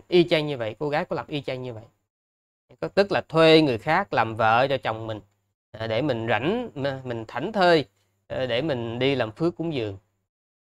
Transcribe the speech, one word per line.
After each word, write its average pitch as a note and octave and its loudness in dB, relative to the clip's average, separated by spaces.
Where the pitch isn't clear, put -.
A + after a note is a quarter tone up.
y F3 6
chang D#3+ 0
như C#3+ -6
vậy, A2 -6
cô D3+ -4
gái D#3+ -2
có E3+ -8
làm B2 -8
y D3 -6
chang B2+ -8
như B2+ -10
vậy. G#2+ -16
Có, D#3+ -6
tức G3+ 2
là B2 0
thuê D#3+ 8
người C3 2
khác E3+ -2
làm A2+ 0
vợ A#2 4
cho C3+ 0
chồng A2+ -6
mình, G#2+ -8
à, A2+ -8
để A2+ 0
mình A#2 -2
rảnh, E3+ -2
m-, C3+ -6
mình A#2 -8
thảnh D3+ -8
thơi, F3 4
ờ, C3 -6
để A#2+ -2
mình A#2+ -4
đi C3+ 2
làm A2 -2
phước E3+ -4
cúng E3 -6
dường. G#2+ -4